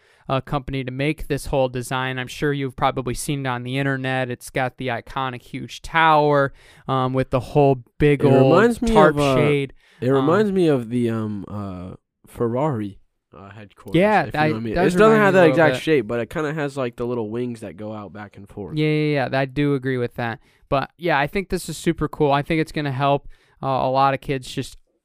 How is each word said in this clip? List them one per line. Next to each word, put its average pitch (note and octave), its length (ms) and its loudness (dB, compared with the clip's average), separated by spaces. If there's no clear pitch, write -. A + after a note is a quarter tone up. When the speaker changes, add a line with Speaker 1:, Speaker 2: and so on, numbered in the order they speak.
Speaker 1:
uh, C3+ 120 -2
company C3+ 440 -6
to B2+ 80 -8
make C#3+ 360 -4
this C#3 200 -4
whole C3 220 0
design. B2+ 500 -6
I'm B2+ 80 -8
sure D3 260 -4
you've C#3 220 -4
probably B2+ 400 -2
seen C#3 320 -6
it - 20 -2
on B2 140 -6
the B2+ 160 -4
internet. C3 500 -2
It's - 220 -12
got C3 260 -4
the B2+ 120 -8
iconic B2 520 -8
huge - 400 -14
tower, D3+ 720 4
um, C3 260 0
with C3 180 -2
the C3 80 0
whole C#3 440 2
big D3 260 4
Speaker 2:
It C#3+ 40 6
Speaker 1:
old C3 240 6
Speaker 2:
reminds A3 280 4
me A3+ 140 -2
Speaker 1:
tarp D#3 220 6
Speaker 2:
of, C#3+ 60 0
uh, C3+ 140 4
Speaker 1:
shade. C#3+ 380 0
Speaker 2:
it B2 80 0
Speaker 1:
Um, C3+ 80 4
Speaker 2:
reminds F3+ 340 2
me F#3 160 4
of B2 220 2
the, A#2+ 200 0
um, G#2+ 380 -4
uh, F#2 480 -10
Ferrari, A#2 720 -4
uh, G2 140 -20
headquarters, G#2 500 -6
Speaker 1:
Yeah, G3 260 2
Speaker 2:
if A2 100 -8
you D3+ 40 -2
Speaker 1:
I, D#3 100 2
Speaker 2:
know D#3 40 -2
what - 40 -4
I - 40 -6
mean. A2+ 140 -4
Speaker 1:
does - 200 2
Speaker 2:
It - 40 2
doesn't A3 140 8
Speaker 1:
remind G#3+ 100 4
Speaker 2:
have F#3+ 100 4
Speaker 1:
me F#3+ 60 6
a - 20 8
Speaker 2:
that E3+ 60 8
Speaker 1:
little D3+ 60 4
Speaker 2:
exact C3+ 120 4
Speaker 1:
bit. - 40 -8
Speaker 2:
shape, C#3+ 260 2
but A#2+ 120 -4
it A2+ 100 -6
kinda D3+ 240 -4
has, C#3+ 240 -6
like, B2 200 -4
the A#2+ 100 -4
little A#2 240 -4
wings A#2+ 300 -6
that F#2 140 -14
go G#2+ 180 -10
out G#2 200 -14
back G#2 240 -18
and G2 100 -20
forth. G#2 300 -10
Speaker 1:
Yeah, D3+ 100 0
yeah, D3+ 440 0
yeah. C3 80 0
I C#3 60 0
do C#3+ 280 0
agree C3 240 -2
with A#2+ 180 -4
that. A#2 240 -6
But C#3 300 -2
yeah, E3 180 0
I - 80 2
think G3 240 -6
this F#3 200 -6
is D#3 60 -10
super D#3+ 320 -2
cool. D3 240 0
I C#3+ 120 2
think D#3+ 180 -2
it's D3+ 100 -6
gonna D3 200 -4
help, C#3 360 0
uh, - 40 -8
a C3 220 -2
lot C3+ 240 2
of B2+ 80 -6
kids C3+ 320 -6
just - 240 -8